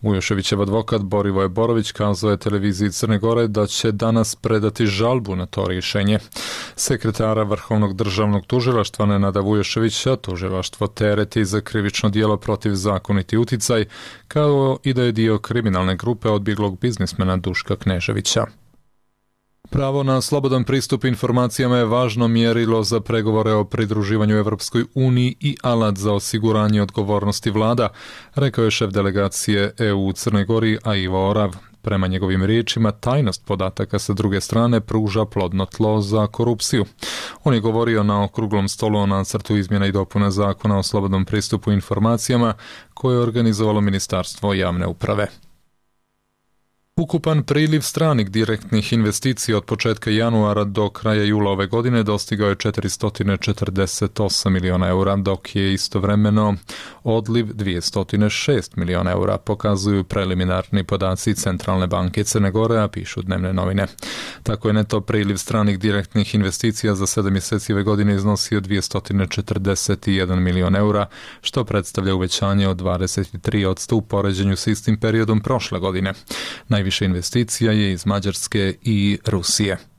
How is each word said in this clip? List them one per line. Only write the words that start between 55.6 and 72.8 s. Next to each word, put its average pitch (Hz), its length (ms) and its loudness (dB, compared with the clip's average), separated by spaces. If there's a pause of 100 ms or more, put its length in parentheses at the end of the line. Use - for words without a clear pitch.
istovremeno 104 840 2 (480)
odliv 113 500 0
dvjesto 98 520 -2 (240)
šest - 460 -2
miliona 90 360 0
eura, 95 260 0
pokazuju 101 640 0
preliminarni 92 800 -2
podaci 95 520 0
Centralne 92 520 -2
banke 90 360 -2
Crne 101 280 0
Gore, 113 260 2
a 104 100 2
pišu 98 340 -8
dnevne 92 320 -2
novine. 95 340 0 (560)
Tako 107 240 -2
je 104 60 2
neto 107 280 0
priliv 101 360 0
stranih 104 420 0
direktnih 101 560 0
investicija 104 600 0
za 95 120 -2
sedam 98 260 0
mjeseci 98 400 -2
ove 101 100 2
godine 104 320 2
iznosio 104 440 0
dvjesto 98 420 -4 (280)
četrdeset - 800 -2
jedan 92 360 2
milion 90 320 2
eura, 104 300 2 (360)
što - 220 -4
predstavlja 98 520 -2
uvećanje 98 520 0
od 95 100 0
dvadeset 90 640 -2